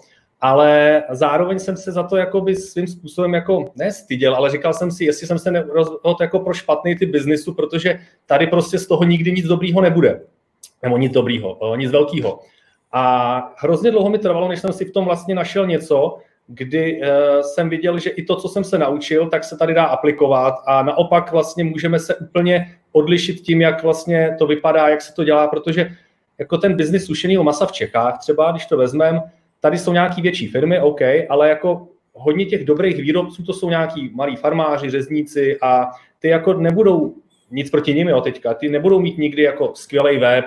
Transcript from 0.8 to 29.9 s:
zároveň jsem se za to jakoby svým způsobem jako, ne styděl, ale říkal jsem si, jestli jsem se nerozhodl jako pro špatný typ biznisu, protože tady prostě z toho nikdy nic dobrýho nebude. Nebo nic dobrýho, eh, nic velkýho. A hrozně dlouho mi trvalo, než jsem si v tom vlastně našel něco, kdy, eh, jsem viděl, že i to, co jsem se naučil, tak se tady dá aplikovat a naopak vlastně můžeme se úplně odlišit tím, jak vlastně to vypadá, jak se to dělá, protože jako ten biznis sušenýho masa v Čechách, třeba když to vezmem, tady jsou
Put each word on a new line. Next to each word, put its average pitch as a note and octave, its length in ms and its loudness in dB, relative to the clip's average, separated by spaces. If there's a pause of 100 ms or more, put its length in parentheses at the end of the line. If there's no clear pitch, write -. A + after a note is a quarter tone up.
zároveň D#3 480 0
jsem F#3 180 -6
se F#3 160 -10
za F3 100 -2
to F3+ 140 -4
jakoby F#3 400 0
svým F3 300 -6
způsobem F3 480 -4
jako, E3+ 300 0 (120)
ne F3+ 160 -4
styděl, C3 420 0
ale C3+ 160 2
říkal D3 220 -2
jsem E3+ 180 -4
si, F3 140 -6
jestli D3+ 220 0
jsem E3 120 -2
se F#3 120 -4
nerozhodl D#3+ 680 0
jako E3+ 180 0
pro F#3 160 -4
špatný E3+ 420 -2
typ F#3 140 -2
biznisu, D3+ 440 -2
protože E3+ 460 -2 (260)
tady D3 200 2
prostě F3 320 0
z - 80 -8
toho E3+ 180 2
nikdy E3+ 280 2
nic F3+ 140 -2
dobrýho F3 340 0
nebude. E3 400 4 (640)
Nebo B2 160 0
nic C3 140 0
dobrýho, A#2 460 -2 (160)
eh, - 20 -4
nic C3 140 -4
velkýho. C#3+ 480 0 (540)
A B2+ 640 0
hrozně E3+ 340 0
dlouho G#3 200 2
mi G#3+ 80 0
trvalo, F3+ 300 -2
než F3 120 -6
jsem F#3 120 -4
si F#3 120 -8
v F#3 80 -10
tom F#3+ 120 -2
vlastně F3+ 300 -4
našel F#3 320 -2
něco, D#3 520 0 (280)
kdy, D3+ 560 -4
eh, C#3+ 400 2
jsem E3 260 -4
viděl, E3+ 300 -2
že - 120 -4
i F3 120 -8
to, F3+ 140 -2
co F#3+ 120 -6
jsem E3+ 160 -4
se F3 140 -2
naučil, D#3 500 0
tak D#3+ 160 -2
se D#3+ 120 -14
tady E3 180 0
dá E3 100 4
aplikovat C#3+ 680 2 (120)
a C3+ 160 2
naopak D#3 500 0
vlastně E3 320 0
můžeme D#3+ 340 -2
se E3 160 -4
úplně F3 640 0 (140)
odlišit E3+ 480 2
tím, E3 200 2
jak D#3+ 220 2
vlastně D#3+ 560 0
to D#3 80 2
vypadá, D3+ 420 2
jak D3+ 140 2
se - 120 -20
to E3 100 -2
dělá, D3+ 240 4
protože E3 420 -2 (480)
jako E3 200 -4
ten F#3 180 2
biznis F3 300 0
sušenýho F3+ 380 0
masa D3 220 2
v - 60 -6
Čechách, A#2+ 460 -2
třeba D3+ 320 2
když E3+ 160 -6
to D#3 100 0
vezmem, D#3 440 2 (400)
tady D#3 180 -4
jsou F3 140 -2